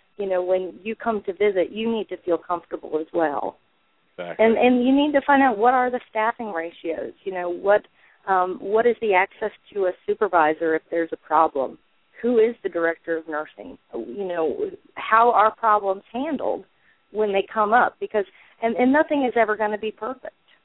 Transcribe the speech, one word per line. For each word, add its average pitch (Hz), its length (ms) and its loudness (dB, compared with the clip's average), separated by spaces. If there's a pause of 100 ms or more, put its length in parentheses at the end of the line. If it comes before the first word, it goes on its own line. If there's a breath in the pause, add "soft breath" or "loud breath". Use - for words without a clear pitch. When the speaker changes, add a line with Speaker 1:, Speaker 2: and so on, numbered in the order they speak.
(180 soft breath)
Speaker 1:
you 196 100 -6
know, 185 140 -2
when 185 400 -2
you 214 140 -8
come 226 300 -4
to 196 60 -4
visit, 190 380 0
you 220 200 -4
need 220 180 -4
to 180 160 -10
feel 165 140 0
comfortable 165 640 -8
as 156 140 -8
well. 151 420 -2 (600)
Speaker 2:
Exactly. 175 260 0
Speaker 1:
And, 226 140 4
and 247 260 4
you 262 80 2
need 285 200 2
to 277 120 2
find 277 180 4
out 254 140 2
what 240 180 4
are 254 160 0
the 247 100 -6 (100)
staffing 220 420 -4
ratios, 165 600 -8 (100)
you 196 100 -8
know, 180 160 -6
what, 185 340 2 (440 soft breath)
um, 185 340 0
what 214 240 0
is 233 160 2
the 214 140 0
access 196 360 0 (220)
to 196 120 -2
a 180 80 0 (160)
supervisor 165 640 2
if 165 160 -2
there's 165 220 -4
a 160 60 -8
problem? 156 600 0 (420)
Who 240 180 2
is 226 260 4
the 196 40 -6
director 165 480 -4
of 160 120 -10
nursing? 156 500 -10 (160)
You 190 320 -8
know, 165 440 -2 (240)
how 226 360 4
are 214 240 4
problems 202 480 0 (100)
handled 254 520 -4 (480)
when 208 200 0
they 196 200 0
come 208 200 0
up? 233 280 4
Because, 202 240 -4 (380 soft breath)
and, 233 140 -2
and 254 160 4
nothing 302 360 2
is 214 80 -6
ever 214 200 2
gonna 214 220 -4
be 214 120 -6
perfect. 254 440 -12 (300)